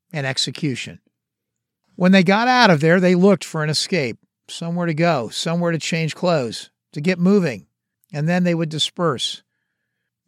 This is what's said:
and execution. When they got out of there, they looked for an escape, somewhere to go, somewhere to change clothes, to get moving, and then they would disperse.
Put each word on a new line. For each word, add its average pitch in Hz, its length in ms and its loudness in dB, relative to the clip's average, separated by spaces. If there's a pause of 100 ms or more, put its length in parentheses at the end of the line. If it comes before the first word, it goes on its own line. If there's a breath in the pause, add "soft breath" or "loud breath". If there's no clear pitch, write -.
(120)
and 143 140 -6
execution. 131 720 -6 (960)
When 185 160 4
they 196 100 6
got 202 260 2
out 247 220 6
of 156 100 4
there, 160 200 4
they 180 140 4
looked 185 300 4
for 156 180 -6
an 151 60 -2
escape, 139 500 -4 (280)
somewhere 170 400 -6
to 165 80 -2
go, 151 340 0
somewhere 170 440 -4
to 165 60 -2
change 160 360 -4
clothes, 151 560 -2 (220)
to 151 100 -10
get 180 160 -2
moving, 175 480 2 (460)
and 147 140 -4
then 180 180 0
they 175 100 0
would 165 160 -4
disperse. 151 720 -4 (840)